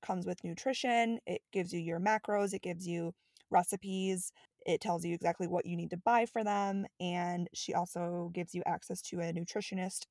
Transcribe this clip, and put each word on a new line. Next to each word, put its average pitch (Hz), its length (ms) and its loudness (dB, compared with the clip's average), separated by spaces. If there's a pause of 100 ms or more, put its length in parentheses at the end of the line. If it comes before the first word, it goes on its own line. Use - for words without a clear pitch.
comes 185 240 -2
with 180 200 -4
nutrition, 233 840 2
it - 160 -4 (100)
gives 180 220 0
you 175 60 -2
your 165 200 -2
macros, 202 540 2
it 190 80 -6
gives 180 240 -4
you 170 260 0 (380)
recipes. 190 800 2 (340)
It 170 140 4
tells 170 240 0
you 170 100 0
exactly 170 320 0
what 180 200 0
you 175 100 -2
need 170 140 -4
to 175 80 -4
buy 233 280 6
for 226 160 -2
them, 202 440 0 (140)
and 175 520 0
she - 220 -6
also 175 580 -2
gives 175 220 -6
you 175 100 -2
access 175 380 -2
to - 180 -4
a 170 120 -2
nutritionist 185 800 -4